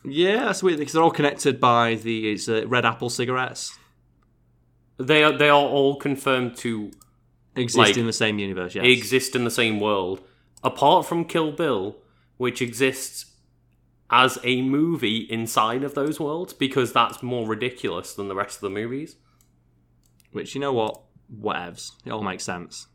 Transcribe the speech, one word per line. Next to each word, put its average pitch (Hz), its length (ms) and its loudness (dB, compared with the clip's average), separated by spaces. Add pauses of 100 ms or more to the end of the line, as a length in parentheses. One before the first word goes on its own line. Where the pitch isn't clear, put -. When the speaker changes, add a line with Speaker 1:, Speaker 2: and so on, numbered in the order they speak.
Speaker 1:
Yeah, 185 400 0
that's 190 160 -2
weird 175 180 2
because 143 140 -6
they're 160 100 4
all 165 80 6
connected 143 480 0
by 117 360 4
the, 110 360 -2
it's, 104 180 -4
uh, 113 180 0
Red 120 180 2
Apple 117 240 -2
cigarettes. 127 680 -6 (1200)
Speaker 2:
They 151 260 4
are, 151 120 4
they 147 140 4
are 143 60 8
all 139 400 4
confirmed 131 640 -2
to 107 340 -4 (640)
Speaker 1:
Exist 120 220 -2
Speaker 2:
like, 107 200 8
Speaker 1:
in 117 80 0
the 113 80 -2
same 107 260 0
universe, 98 360 -4
yes. 98 100 0
Speaker 2:
exist 123 500 4
in 120 80 0
the 117 80 0
same 110 280 0
world. 98 420 0 (420)
Apart 147 420 4
from 170 200 -2
Kill 160 260 -2
Bill, 120 460 -2 (400)
which 123 240 -2
exists 127 680 -4 (800)
as 127 340 4
a 127 180 0
movie 135 580 0 (100)
inside 113 540 0
of 143 120 -6
those 147 240 -2
worlds, 160 340 -6
because 139 400 0
that's 117 300 2
more 120 240 -4
ridiculous 107 680 -6
than 101 140 -8
the 95 80 -6
rest 101 220 -6
of - 40 -20
the 101 80 -4
movies. 117 460 -8 (1160)
Speaker 1:
Which, 104 240 -10
you 135 60 -6
know 139 120 -2
what? 110 280 -2 (320)
Whatevs. 90 580 -6 (140)
It 120 60 -10
all 107 120 -6
makes 92 200 -6
sense. - 520 -10